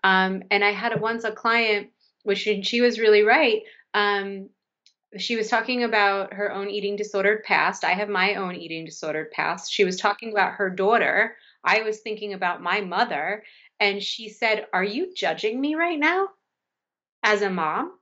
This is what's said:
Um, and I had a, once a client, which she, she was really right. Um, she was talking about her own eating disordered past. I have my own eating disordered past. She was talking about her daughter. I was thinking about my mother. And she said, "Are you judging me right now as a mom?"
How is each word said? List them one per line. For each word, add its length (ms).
Um, 480
and 120
I 80
had 220
a, 60
once 260
a 60
client, 580
which 160
she, 240
she 180
was 180
really 220
right. 400
Um, 560
she 180
was 140
talking 340
about 500
her 200
own 160
eating 260
disordered 480
past. 400
I 80
have 180
my 260
own 200
eating 300
disordered 460
past. 400
She 120
was 160
talking 320
about 220
her 180
daughter. 640
I 160
was 180
thinking 340
about 300
my 180
mother. 640
And 200
she 280
said, 420
"Are 140
you 280
judging 460
me 160
right 240
now 300
as 180
a 80
mom?" 420